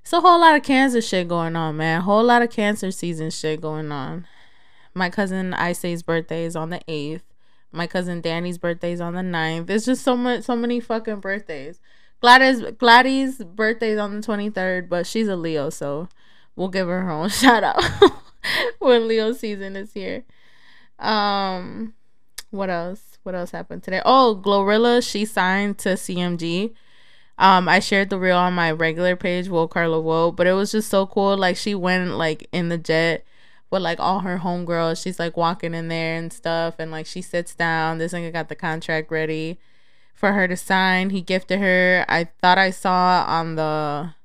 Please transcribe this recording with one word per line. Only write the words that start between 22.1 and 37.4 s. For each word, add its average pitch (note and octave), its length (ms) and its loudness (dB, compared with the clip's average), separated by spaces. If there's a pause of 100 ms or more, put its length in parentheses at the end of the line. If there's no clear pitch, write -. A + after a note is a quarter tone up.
what G3 180 -6
else? F3 540 -8
What F#3 120 -8
else F3 160 -8
happened E3+ 320 -12
today? F#3 200 -6
Oh, B3 400 6
Glorilla, G#3+ 580 4
she G#3+ 220 -4
signed G3+ 540 -2
to F#3+ 180 -2
C F#3 240 -6
M F3 180 -2
G. F3 360 -4 (640)
Um, F#3 280 6
I F3+ 120 6
shared G3+ 320 0
the G3 80 -4
reel F3+ 180 4
on F3+ 160 2
my E3 180 0
regular E3 440 0
page, F3+ 340 -4
Will E3 180 0
Carla E3 320 0
Will, E3 320 2
but F3 140 0
it F#3 80 6
was G3 180 0
just G#3+ 160 0
so G3 200 2
cool. G3 280 0
Like, F3+ 220 0
she G#3 160 -4
went, F3+ 380 0
like, D#3 400 -4
in E3+ 180 -2
the E3+ 80 -2
jet D#3+ 480 0 (460)
with, F#3+ 100 0
like, E3+ 180 -4
all F#3+ 200 0
her F3+ 180 -4
homegirls. E3+ 640 -2
She's, F#3 160 -8
like, E3+ 180 -6
walking E3+ 380 -2
in E3 140 -6
there E3 280 -4
and E3 160 -8
stuff, E3 460 -4
and, D#3+ 140 -8
like, D#3+ 160 -10
she F3+ 160 -10
sits - 320 -8